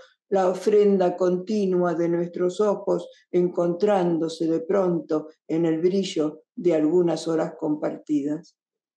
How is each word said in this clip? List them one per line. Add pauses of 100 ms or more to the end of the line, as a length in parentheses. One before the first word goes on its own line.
(280)
la
ofrenda
continua
de
nuestros
ojos (220)
encontrándose
de
pronto (180)
en
el
brillo (140)
de
algunas
horas
compartidas. (400)